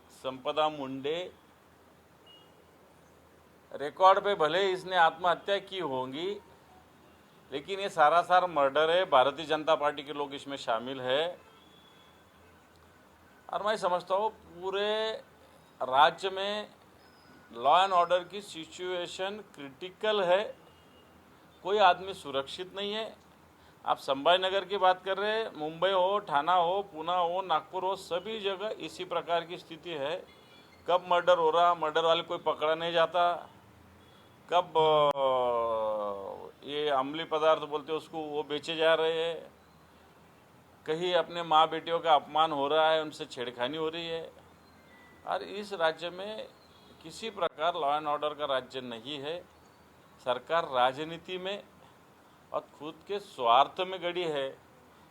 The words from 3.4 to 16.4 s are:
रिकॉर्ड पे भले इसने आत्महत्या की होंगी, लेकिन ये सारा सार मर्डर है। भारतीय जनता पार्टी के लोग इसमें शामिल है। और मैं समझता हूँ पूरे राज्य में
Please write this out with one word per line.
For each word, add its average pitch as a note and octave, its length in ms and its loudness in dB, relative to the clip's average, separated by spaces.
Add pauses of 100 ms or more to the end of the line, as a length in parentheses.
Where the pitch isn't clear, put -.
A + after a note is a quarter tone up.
रिकॉर्ड F#3 480 6
पे G3 140 0
भले F3+ 380 2
इसने F#3 240 -4
आत्महत्या F3 640 4
की F#3+ 200 -8
होंगी, D3 640 -4 (1120)
लेकिन D#3 280 -8
ये G3 80 -4
सारा D#3+ 340 6
सार F3+ 240 4
मर्डर D3+ 440 2
है। F#3 140 2
भारतीय C#3 420 4
जनता D#3 280 0
पार्टी D3 280 -2
के C#3+ 100 -12
लोग C#3+ 220 -6
इसमें C#3 220 -10
शामिल B2+ 440 -4
है। D3 380 -2 (2250)
और F#3+ 140 -6
मैं G#3+ 100 0
समझता F3+ 380 -2
हूँ G#3+ 160 0
पूरे G#3 800 -4 (720)
राज्य D3+ 480 4
में G3+ 380 -6 (880)